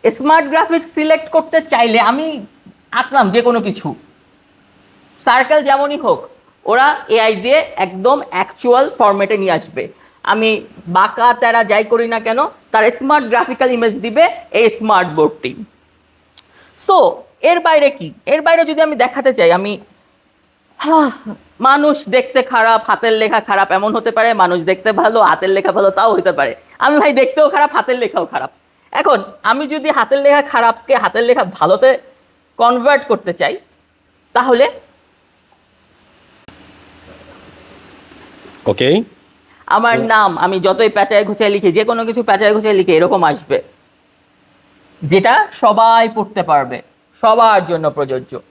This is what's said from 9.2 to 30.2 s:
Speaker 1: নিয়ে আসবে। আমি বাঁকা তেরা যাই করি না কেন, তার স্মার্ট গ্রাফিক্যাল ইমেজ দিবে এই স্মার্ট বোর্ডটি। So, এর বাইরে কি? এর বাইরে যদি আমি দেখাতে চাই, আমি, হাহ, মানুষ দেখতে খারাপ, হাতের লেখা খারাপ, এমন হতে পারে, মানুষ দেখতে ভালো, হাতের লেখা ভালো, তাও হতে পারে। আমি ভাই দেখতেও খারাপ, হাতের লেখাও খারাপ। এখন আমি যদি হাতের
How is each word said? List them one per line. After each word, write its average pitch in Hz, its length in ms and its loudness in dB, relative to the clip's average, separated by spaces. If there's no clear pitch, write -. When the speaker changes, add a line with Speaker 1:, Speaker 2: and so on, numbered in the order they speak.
Speaker 1:
নিয়ে 185 180 0
আসবে। - 240 -10
আমি 220 180 0
বাঁকা 214 300 2
তেরা 233 200 2
যাই 220 200 2
করি 233 220 0
না 226 120 -4
কেন, 226 140 -2
তার 220 120 2
স্মার্ট 269 340 0
গ্রাফিক্যাল 247 440 0
ইমেজ 226 180 0
দিবে 240 180 0
এই 233 80 4
স্মার্ট 208 400 0
বোর্ডটি। 151 340 -2
So, 392 80 4
এর 349 180 2
বাইরে 294 300 2
কি? 165 100 -12
এর 311 140 0
বাইরে 330 220 2
যদি 311 180 -2
আমি 302 160 -6
দেখাতে 262 340 -2
চাই, 170 220 4
আমি, 202 140 -6
হাহ, 302 320 2
মানুষ 294 280 2
দেখতে 262 240 0
খারাপ, 226 380 2
হাতের 220 320 0
লেখা 220 180 0
খারাপ, 196 180 0
এমন 208 200 -2
হতে 226 200 -2
পারে, 226 120 2
মানুষ 175 160 0
দেখতে 185 200 0
ভালো, 226 180 2
হাতের 185 280 0
লেখা 196 200 -2
ভালো, 196 200 2
তাও 220 200 2
হতে 180 200 0
পারে। 135 140 -2
আমি 294 160 2
ভাই 302 100 2
দেখতেও 269 340 2
খারাপ, 285 220 2
হাতের 247 260 -2
লেখাও 180 300 -4
খারাপ। 131 180 -8
এখন 262 180 2
আমি 277 120 -2
যদি 302 240 -4
হাতের 269 280 0